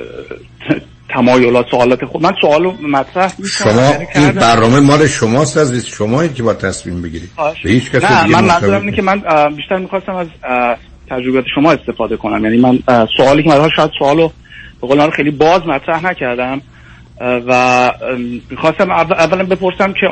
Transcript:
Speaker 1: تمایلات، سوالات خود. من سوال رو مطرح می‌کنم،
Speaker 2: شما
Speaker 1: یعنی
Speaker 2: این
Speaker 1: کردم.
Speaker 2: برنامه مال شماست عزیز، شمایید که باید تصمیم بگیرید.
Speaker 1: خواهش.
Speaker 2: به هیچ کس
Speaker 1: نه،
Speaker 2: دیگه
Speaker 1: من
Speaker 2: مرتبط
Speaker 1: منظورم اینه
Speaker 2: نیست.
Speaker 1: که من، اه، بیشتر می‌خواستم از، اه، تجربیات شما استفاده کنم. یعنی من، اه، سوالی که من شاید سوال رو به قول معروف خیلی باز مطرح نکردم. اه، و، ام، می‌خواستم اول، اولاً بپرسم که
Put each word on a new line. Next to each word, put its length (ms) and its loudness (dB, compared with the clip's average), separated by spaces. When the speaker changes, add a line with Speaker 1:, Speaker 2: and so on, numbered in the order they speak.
Speaker 1:
تمایلات، 600 2
سوالات 340 2
خود. 180 -6
من 180 2
سوال 240 2
رو 80 -2
مطرح 500 -2
می‌کنم، 340 -2
Speaker 2:
شما 100 4
Speaker 1:
یعنی 320 2
Speaker 2:
این 100 4
Speaker 1:
کردم. 160 0
Speaker 2:
برنامه 400 4
مال 260 4
شماست 520 0
عزیز، 280 0
شمایید 480 -2
که 80 -8
باید 160 0
تصمیم 440 -6
بگیرید. 340 -12
Speaker 1:
خواهش. 260 -4
Speaker 2:
به 80 -2
هیچ 200 0
کس 140 0
Speaker 1:
نه، 180 4
Speaker 2:
دیگه 140 2
Speaker 1:
من 80 4
Speaker 2:
مرتبط 180 2
Speaker 1:
منظورم 180 2
اینه 40 -10
Speaker 2:
نیست. 120 -4
Speaker 1:
که 60 -2
من، 240 0
اه، 240 2
بیشتر 280 -6
می‌خواستم 360 -8
از، 120 -6
اه، 320 -2
تجربیات 340 -2
شما 180 2
استفاده 440 -4
کنم. 280 -4
یعنی 120 0
من، 220 4
اه، 280 2
سوالی 260 4
که 60 2
من 280 4
شاید 220 0
سوال 180 2
رو 160 0
به 60 -10
قول 120 2
معروف 160 2
خیلی 160 -2
باز 360 2
مطرح 400 -4
نکردم. 540 -4
اه، 140 -2
و، 160 -4
ام، 880 0
می‌خواستم 400 -2
اول، 260 0
اولاً 280 0
بپرسم 480 -2
که 200 -2